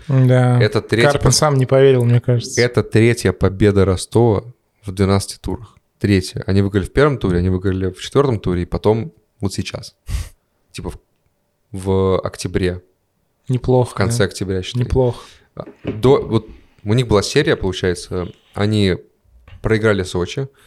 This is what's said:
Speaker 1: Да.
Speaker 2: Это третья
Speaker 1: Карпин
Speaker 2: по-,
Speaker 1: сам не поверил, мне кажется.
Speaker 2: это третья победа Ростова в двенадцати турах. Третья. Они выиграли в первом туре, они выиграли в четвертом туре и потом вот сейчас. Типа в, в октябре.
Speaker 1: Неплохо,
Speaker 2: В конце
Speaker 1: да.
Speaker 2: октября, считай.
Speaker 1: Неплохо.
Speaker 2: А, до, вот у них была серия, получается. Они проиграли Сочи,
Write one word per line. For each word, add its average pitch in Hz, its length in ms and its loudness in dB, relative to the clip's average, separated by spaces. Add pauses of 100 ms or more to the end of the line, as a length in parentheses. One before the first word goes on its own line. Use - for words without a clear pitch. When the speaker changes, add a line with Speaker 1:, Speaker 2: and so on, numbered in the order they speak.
Speaker 1:
Да. 127 520 4
Speaker 2:
Это 104 200 2
третья 131 300 2
Speaker 1:
Карпин 143 180 2
Speaker 2:
по-, - 20 4
Speaker 1:
сам 147 240 2
не 131 100 2
поверил, 135 380 4
мне 120 160 2
кажется. 117 400 -2
Speaker 2:
это 120 240 0
третья 113 480 2
победа 98 540 2
Ростова 101 580 0 (400)
в 95 80 -10
двенадцати 98 480 0
турах. - 380 -12 (220)
Третья. 98 460 0
Они 98 160 2
выиграли 98 220 0
в - 80 -10
первом 135 260 2
туре, 90 220 -2
они 90 80 0
выиграли 92 440 -2
в - 100 -20
четвертом 135 400 0
туре 90 220 -2
и - 20 -4
потом 107 480 -2 (260)
вот 101 140 -6
сейчас. - 420 -10 (800)
Типа - 180 -12
в, - 80 -18 (720)
в 95 480 0
октябре. 90 640 -6 (640)
Speaker 1:
Неплохо, 127 440 0
Speaker 2:
В - 40 -20
конце 120 240 -2
Speaker 1:
да. 98 60 2
Speaker 2:
октября, 92 360 -6
считай. 120 220 -6
Speaker 1:
Неплохо. 123 360 0 (360)
Speaker 2:
А, - 100 -14 (180)
до, 120 380 2
вот 104 260 -2 (360)
у 104 100 -2
них 123 140 0
была 101 160 2
серия, 147 320 0
получается. 90 720 -4 (260)
Они 101 440 0 (640)
проиграли 107 420 0
Сочи, 117 440 -6 (200)